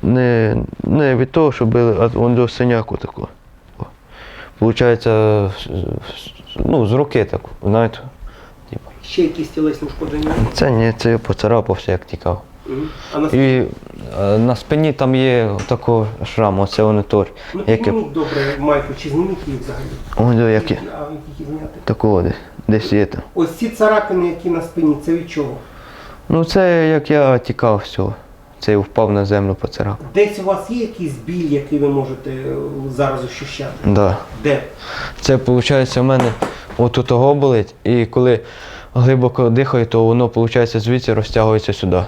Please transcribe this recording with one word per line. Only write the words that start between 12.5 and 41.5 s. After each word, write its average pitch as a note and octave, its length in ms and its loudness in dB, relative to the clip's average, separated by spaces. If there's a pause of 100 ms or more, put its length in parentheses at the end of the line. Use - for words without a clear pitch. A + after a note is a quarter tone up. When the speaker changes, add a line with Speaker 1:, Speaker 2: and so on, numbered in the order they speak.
Speaker 2:
Мгм. C#3+ 220 -6 (240)
А - 60 -4
на D3+ 80 0
Speaker 1:
І, C3 380 2 (560)
е, G2+ 160 4
на A#2+ 180 4
спині D3+ 380 0
там C3 220 2
є B2 340 4 (180)
такий A#2 360 2 (220)
шрам, G2+ 340 0
оце G2+ 240 0
вони G#2+ 200 4
теж. G2+ 240 2 (260)
Speaker 2:
Ну, G3 140 -6
Speaker 1:
Яке A2+ 160 2
Speaker 2:
підніміть G3+ 300 -2
добре D3 460 -2
майку, C#3 420 0
чи D#3 80 -8
зніміть F3 380 -2
її C3 120 -6
взагалі? B2 720 -4
Speaker 1:
Ось A#2 40 4
до A2+ 140 4
яке. G#2+ 280 2 (220)
Speaker 2:
А, D3 120 -10 (280)
її C#3+ 120 -12
зняти? D#3 320 -10
Speaker 1:
Такого G#2+ 380 2
десь, E2 120 -2 (340)
десь G#2+ 260 0
є G#2 120 4
там. - 160 -10 (140)
Speaker 2:
Ось E3+ 200 0
ці A3+ 140 -4
царапини, G#3 580 0
які E3+ 220 -6
на E3 120 -2
спині, D#3 440 0
це E3 80 0
від E3 180 -6
чого? C#3+ 200 -4 (800)
Speaker 1:
Ну, E3 160 2
це E3+ 440 4
як D3+ 220 0
я C3+ 260 6
тікав A2+ 480 0
з - 60 -14
цього. G2 220 -2 (460)
Це - 120 0
я G#2 60 6
впав G#2 340 2
на G2+ 140 2
землю, G2 300 2
поцарапав. - 580 -6
Speaker 2:
Десь G#3 260 2
у F#3 40 -8
вас F#3+ 260 -2
є A#3+ 120 -4
якийсь E3+ 320 -6 (120)
біль, E3+ 240 -4
який C#3+ 300 0
ви C#3+ 100 2
можете, C3+ 420 -4
е, C3 240 -6 (400)
зараз C3 300 -2
ощущати? - 480 -10 (120)
Speaker 1:
Да. G2+ 320 4 (260)
Speaker 2:
Де? C#3+ 200 2 (580)
Speaker 1:
Це, C3+ 140 2
виходить, B2+ 640 2
у B2 60 2
мене B2+ 280 2 (460)
отут A#2+ 300 2
того C3 280 4
болить, B2+ 480 2
і A#2+ 220 2
коли B2 340 2 (540)
глибоко B2+ 560 4
дихаю, B2 360 2
то A2+ 180 2
воно, A#2 240 4
виходить, A#2 540 0
звідси A#2+ 320 0
розтягується A2 600 2